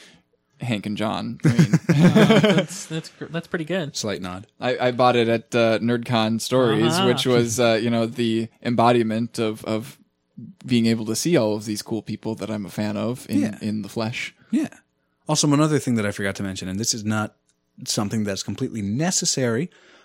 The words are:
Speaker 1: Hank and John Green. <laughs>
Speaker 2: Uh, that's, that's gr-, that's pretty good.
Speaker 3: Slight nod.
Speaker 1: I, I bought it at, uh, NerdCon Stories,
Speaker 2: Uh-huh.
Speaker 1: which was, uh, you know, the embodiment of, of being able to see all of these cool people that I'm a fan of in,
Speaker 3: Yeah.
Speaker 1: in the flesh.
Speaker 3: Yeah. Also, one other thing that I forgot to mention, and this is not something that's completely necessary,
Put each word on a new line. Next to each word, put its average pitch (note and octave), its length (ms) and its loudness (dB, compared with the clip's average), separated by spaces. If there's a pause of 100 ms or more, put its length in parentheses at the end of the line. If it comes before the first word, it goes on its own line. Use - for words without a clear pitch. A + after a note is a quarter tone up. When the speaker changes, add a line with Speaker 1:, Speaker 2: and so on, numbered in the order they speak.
(600)
Speaker 1:
Hank A#2+ 240 -4
and G#2+ 100 -6
John G#2+ 460 -6
Green. B2 160 4
<laughs> C#3+ 380 2
Speaker 2:
Uh, G3 440 6
that's, F#3 480 2
that's D#3+ 220 -8
gr-, - 160 -14
that's E3 220 -8
pretty E3 180 -6
good. E3 300 -6
Speaker 3:
Slight G2 260 -6
nod. F#2 240 -10 (140)
Speaker 1:
I, B2 180 -2
I B2+ 140 0
bought B2 240 4
it A#2 140 4
at, A#2 260 -2
uh, A2+ 240 4
NerdCon A2+ 600 0
Stories, A2+ 520 2
Speaker 2:
Uh-huh. - 140 2
Speaker 1:
which B2 180 2
was, A#2 340 2
uh, A2+ 220 4
you A#2 80 0
know, A#2 160 2
the A2+ 440 -2 (120)
embodiment A#2 800 2
of, A2 260 -4
of A2 320 -4 (680)
being A#2+ 220 2
able A2+ 180 0
to A2 100 -4
see E3+ 220 2
all G#2+ 180 2
of G#2+ 100 -8
these G#2+ 160 -6
cool A2 200 -6
people G#2+ 340 -8
that G#2 160 -8
I'm G#2+ 140 -6
a F2 40 -12
fan G#2 280 -4
of A2+ 320 -4
in, - 120 0
Speaker 3:
Yeah. G#2 200 -4
Speaker 1:
in G#2+ 220 -4
the G2 60 -14
flesh. - 460 -6 (160)
Speaker 3:
Yeah. C#4 160 0 (600)
Also, D3+ 200 0
one C#3+ 140 4
other D3+ 180 2
thing B2+ 160 -2
that G#2+ 100 0
I G2+ 60 -2
forgot G2 240 -4
to G2+ 80 -8
mention, F#2+ 240 -8
and F#2 120 -6
this A#2 140 -2
is A2 120 -8
not G#2+ 300 -2 (500)
something G#2+ 400 -2
that's G2 180 -4
completely A2 380 -8
necessary, C3 880 -2 (360)